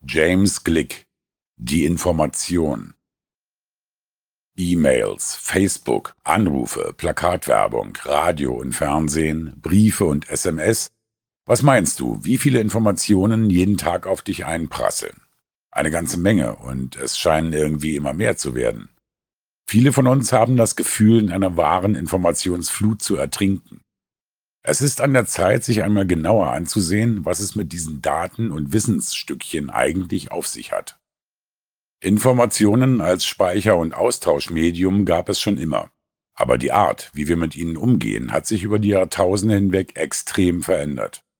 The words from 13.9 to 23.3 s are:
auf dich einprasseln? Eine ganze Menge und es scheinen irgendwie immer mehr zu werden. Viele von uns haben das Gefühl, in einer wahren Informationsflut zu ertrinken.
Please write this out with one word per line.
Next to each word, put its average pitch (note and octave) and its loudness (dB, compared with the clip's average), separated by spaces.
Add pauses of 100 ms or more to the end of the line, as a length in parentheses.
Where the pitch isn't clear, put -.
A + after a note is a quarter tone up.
auf F#2+ -2
dich F2+ -8
einprasseln? C#2 -4 (500)
Eine D#2 0
ganze E2+ -4
Menge E2+ 2
und C2 -8
es C2 -6
scheinen D#2+ 2
irgendwie D2+ -2
immer C#2+ -4
mehr A2+ -2
zu - -6
werden. A1+ -4 (800)
Viele B2 4
von C3+ 4
uns B2+ 2
haben B2 4
das A#2 4
Gefühl, A2 4
in G#2+ 2
einer F2+ 0
wahren F2+ 2
Informationsflut F2 -2
zu - -2
ertrinken. F2 -4 (840)